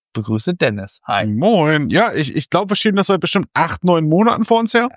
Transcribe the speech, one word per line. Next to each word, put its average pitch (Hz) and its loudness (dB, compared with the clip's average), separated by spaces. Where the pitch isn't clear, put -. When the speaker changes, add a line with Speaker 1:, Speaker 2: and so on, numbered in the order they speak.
Speaker 1:
begrüße 110 -4
Dennis. 104 -4
Hi. 101 -2
Speaker 2:
Moin. 151 2
Ja, 196 0
ich, 147 -4
ich - -4
glaub, 190 0
wir 208 0
schieben 208 0
das 196 0
seit 190 2
bestimmt 180 -2
acht, 156 -2
neun 165 2
Monaten 214 2
vor 226 2
uns 226 -2
her. 233 2